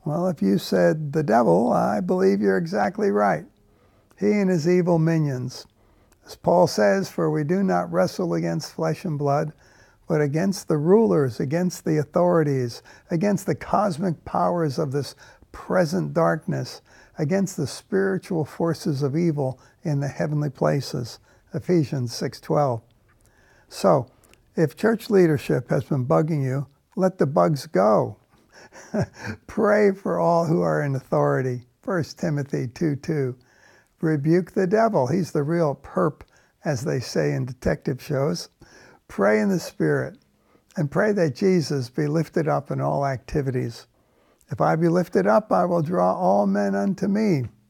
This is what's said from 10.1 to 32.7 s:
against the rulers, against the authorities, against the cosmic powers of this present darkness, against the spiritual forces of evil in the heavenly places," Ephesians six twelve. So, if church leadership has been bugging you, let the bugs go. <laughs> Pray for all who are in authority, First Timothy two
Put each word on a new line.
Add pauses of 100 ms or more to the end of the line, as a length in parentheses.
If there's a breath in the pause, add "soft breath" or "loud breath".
against
the
rulers,
against
the
authorities, (280 loud breath)
against
the
cosmic
powers
of
this (380 loud breath)
present
darkness, (380 soft breath)
against
the
spiritual
forces
of
evil (220 soft breath)
in
the
heavenly
places," (340 soft breath)
Ephesians
six
twelve. (880 soft breath)
So, (500 soft breath)
if
church
leadership
has
been
bugging
you, (280)
let
the
bugs
go. (800 loud breath)
<laughs>
Pray
for
all
who
are
in
authority, (160)
First
Timothy
two